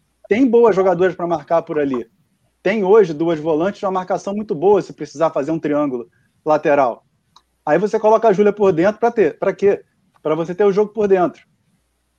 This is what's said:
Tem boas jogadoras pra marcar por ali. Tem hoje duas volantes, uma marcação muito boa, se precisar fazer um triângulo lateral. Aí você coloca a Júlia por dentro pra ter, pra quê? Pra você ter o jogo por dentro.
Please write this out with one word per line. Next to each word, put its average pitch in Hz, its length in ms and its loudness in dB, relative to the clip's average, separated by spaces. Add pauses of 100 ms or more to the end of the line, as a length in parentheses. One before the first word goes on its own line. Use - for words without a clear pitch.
(280)
Tem 240 180 2
boas 233 280 4
jogadoras 185 400 2
pra 175 120 -8
marcar 165 360 -2
por 160 160 -6
ali. 135 320 -4 (520)
Tem 202 220 -2
hoje 190 280 4
duas 160 260 -2
volantes, 160 440 -4
uma 196 80 -4
marcação 190 440 -6
muito 208 200 -8
boa, 185 260 2
se - 120 -14
precisar 156 380 -4
fazer 151 200 -6
um 165 80 -4
triângulo 147 500 -4 (360)
lateral. 143 600 0 (600)
Aí 151 140 2
você 208 200 -2
coloca 220 300 2
a 214 40 4
Júlia 202 200 2
por 202 200 0
dentro 185 260 0
pra 233 120 0
ter, 202 280 0
pra 185 140 -2
quê? 196 320 0 (380)
Pra 156 120 -2
você 165 200 -6
ter 208 100 0
o 202 80 4
jogo 208 200 0
por 208 160 -2
dentro. 180 360 0 (760)